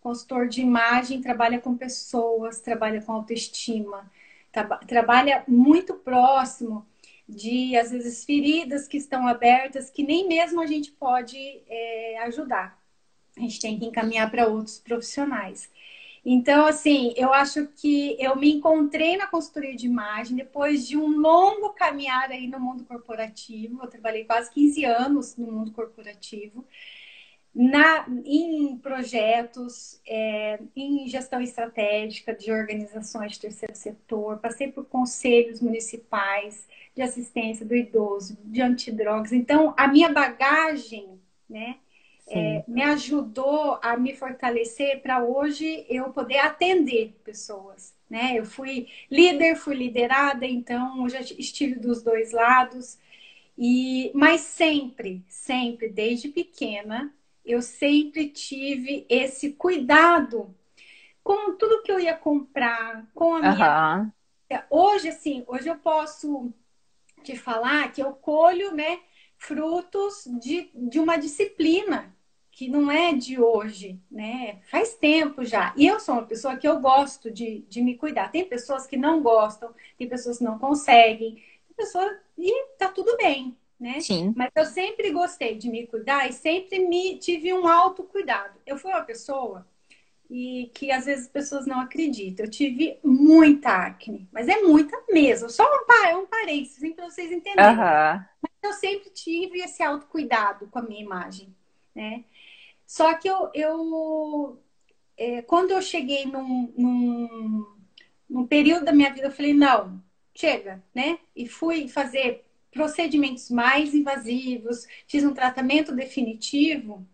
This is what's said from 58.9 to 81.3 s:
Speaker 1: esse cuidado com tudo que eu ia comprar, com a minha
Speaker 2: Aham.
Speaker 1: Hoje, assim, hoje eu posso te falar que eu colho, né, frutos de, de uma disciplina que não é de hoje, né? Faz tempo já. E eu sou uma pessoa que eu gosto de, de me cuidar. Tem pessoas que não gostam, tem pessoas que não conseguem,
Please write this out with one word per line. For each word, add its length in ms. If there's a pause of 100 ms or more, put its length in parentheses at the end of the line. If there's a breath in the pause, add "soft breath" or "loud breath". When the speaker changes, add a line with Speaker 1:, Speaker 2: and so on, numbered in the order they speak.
Speaker 1:
esse 440
cuidado 1000 (680 soft breath)
com 340
tudo 260
que 100
eu 80
ia 160
comprar, 1000
com 200
a 80
minha 240
Speaker 2:
Aham. 460 (580)
Speaker 1:
Hoje, 380
assim, 380
hoje 220
eu 100
posso 720 (720)
te 140
falar 560
que 100
eu 100
colho, 600
né, 260 (380 soft breath)
frutos 840 (160)
de, 340
de 240
uma 180
disciplina 1000 (360)
que 180
não 220
é 240
de 260
hoje, 580 (120)
né? 500 (100)
Faz 240
tempo 500
já. 320
E 100
eu 120
sou 180
uma 100
pessoa 300
que 120
eu 120
gosto 500
de, 320
de 180
me 160
cuidar. 340
Tem 140
pessoas 420
que 100
não 260
gostam, 520 (220 soft breath)
tem 120
pessoas 300
que 60
não 140
conseguem, 800